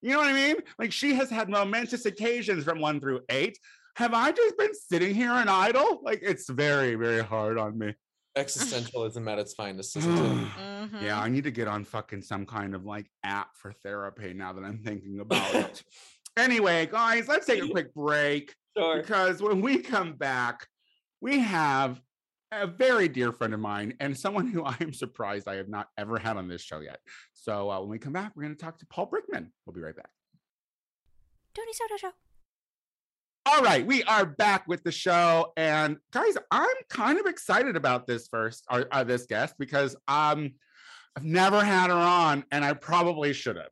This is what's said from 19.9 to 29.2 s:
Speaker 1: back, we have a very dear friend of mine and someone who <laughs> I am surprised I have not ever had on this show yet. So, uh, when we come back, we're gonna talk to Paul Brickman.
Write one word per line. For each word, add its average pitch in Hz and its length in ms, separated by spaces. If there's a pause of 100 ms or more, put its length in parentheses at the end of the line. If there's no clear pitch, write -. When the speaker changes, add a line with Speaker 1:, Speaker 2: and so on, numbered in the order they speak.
Speaker 1:
back, 127 520 (540)
we 269 180
have 143 600 (600)
a 202 60
very 220 400
dear 127 240
friend 113 220
of 104 60
mine 104 400
and 139 180
someone 202 300
who 175 160
<laughs> - 20
I 131 160
am 160 120
surprised 101 540
I 98 80
have 95 140
not 104 280
ever 107 200
had 107 200
on 92 100
this 87 140
show - 180
yet. 69 200 (340)
So, 101 360
uh, 95 120
when 101 80
we 110 100
come 139 140
back, 202 220
we're 147 80
gonna 151 120
talk 165 240
to - 80
Paul - 220
Brickman. 403 380 (180)